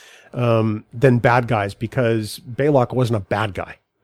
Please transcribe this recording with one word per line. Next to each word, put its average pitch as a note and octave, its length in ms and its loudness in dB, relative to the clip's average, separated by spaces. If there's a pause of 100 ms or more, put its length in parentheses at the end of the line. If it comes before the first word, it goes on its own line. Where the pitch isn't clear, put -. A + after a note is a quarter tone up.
(340)
um, A2+ 600 0
than A#2+ 260 4
bad B2 280 2
guys, G2+ 260 -2
because A2+ 680 -4
Baylock C3+ 540 0
wasn't A#2+ 240 0
a G2 40 -4
bad G2+ 320 -4
guy. - 240 -10 (260)